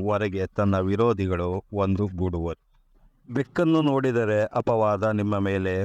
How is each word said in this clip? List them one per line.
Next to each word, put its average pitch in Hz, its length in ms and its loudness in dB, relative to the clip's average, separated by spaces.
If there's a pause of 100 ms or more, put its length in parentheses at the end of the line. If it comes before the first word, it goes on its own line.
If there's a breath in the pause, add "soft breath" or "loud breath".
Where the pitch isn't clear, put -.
ಹೊರಗೆ 98 460 -2
ತನ್ನ 98 340 0
ವಿರೋಧಿಗಳು 95 720 0 (220)
ಒಂದು 98 320 0 (100)
ಗೂಡುವರು. 85 460 -4 (680)
ಬೆಕ್ಕನ್ನು 160 540 0
ನೋಡಿದರೆ 123 580 2 (140)
ಅಪವಾದ 110 580 2
ನಿಮ್ಮ 104 260 0
ಮೇಲೆ 98 360 0 (100)